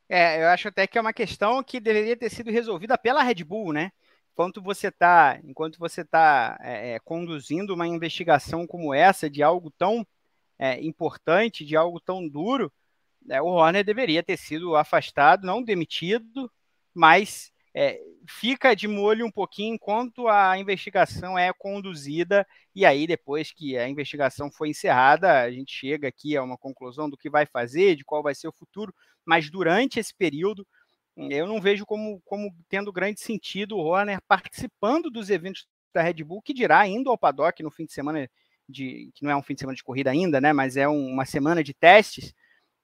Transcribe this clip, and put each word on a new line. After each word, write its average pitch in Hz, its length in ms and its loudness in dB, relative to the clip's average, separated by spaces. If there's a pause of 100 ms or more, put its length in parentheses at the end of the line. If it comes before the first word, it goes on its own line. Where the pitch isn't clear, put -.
É, 170 360 2
eu 165 60 4
acho 180 180 2
até 190 180 -2
que - 120 -6
é 226 40 0
uma 220 120 -4
questão 226 500 -2
que 254 160 -10
deveria 220 380 -2
ter 233 120 -6
sido 233 220 -10
resolvida 226 460 -2
pela 262 260 2
Red 208 220 -2
Bull, 185 260 -8
né? 160 220 -4 (400)
Enquanto 185 280 -4
você 190 300 -6
tá, 165 500 6
enquanto 156 380 -10
você 170 240 -8
tá, 151 580 4
é, 120 340 -10
é, 113 40 -8
conduzindo 170 720 -8
uma 170 140 -4
investigação 170 800 -2
como 160 260 -6
essa, 165 360 4
de 143 120 -4
algo 165 300 2
tão, 208 340 -2 (540)
é, 131 220 -4
importante, 160 840 -2
de 156 120 0
algo 170 220 0
tão 185 280 -8
duro, 180 440 -4 (500)
né, 135 200 -4
o 156 40 -2
Horner 180 400 4
deveria 175 360 0
ter 175 140 -4
sido 160 400 -6
afastado, 156 720 4
não 214 180 -4
demitido, 226 880 -4 (420)
mas, 170 600 4 (200)
é, 139 280 -2 (260)
fica 247 480 2
de 208 140 -8
molho 214 360 0
um 208 60 -6
pouquinho 208 440 -6
enquanto 233 520 -4
a 196 300 4
investigação 185 840 -2
é 180 140 0
conduzida, 185 920 -4 (300)
e 190 100 2
aí 147 220 4
depois 151 460 -6
que 135 240 -8
a 120 100 -2
investigação 143 640 -4
foi 156 180 -6
encerrada, 147 720 4
a 123 100 -2
gente 131 220 -12
chega 139 360 -6
aqui 147 260 -6
a 135 80 -2
uma 127 140 -10
conclusão 135 520 -12
do 139 80 -14
que 151 120 -14
vai 147 160 2
fazer, 147 500 0
de 135 80 -20
qual 151 180 -6
vai 147 140 -2
ser 160 140 -12
o - 40 -16
futuro, 196 400 -14 (300)
mas 165 280 2
durante 190 480 0
esse - 160 -10
período, 180 520 -4 (480)
eu 143 300 -6
não 214 160 -6
vejo 202 240 0
como, 214 400 -8
como 202 300 -10 (120)
tendo 202 240 -6
grande 190 280 -6
sentido 202 580 -8
o 170 40 -4
Horner 190 460 -2
participando 254 840 -2
dos 208 180 -12
eventos 185 380 -4 (260)
da 175 80 2
Red 160 220 -2
Bull, 175 180 -14
que 285 120 -10
dirá 202 340 4
indo 247 220 -4
ao 226 80 2
paddock 147 440 0
no 156 80 -8
fim 160 160 -12
de - 80 -20
semana 143 360 -6 (380)
de, 127 460 -14
que - 100 -16
não 147 80 -2
é 143 40 2
um 139 80 -4
fim 143 100 -10
de 135 60 -10
semana 131 160 -8
de - 80 -18
corrida 135 260 -2
ainda, 147 320 2
né, 147 120 4
mas 135 220 0
é 139 120 2
um, 147 200 -2
uma 131 180 -4
semana 156 380 -2
de 139 100 -8
testes, - 600 6 (500)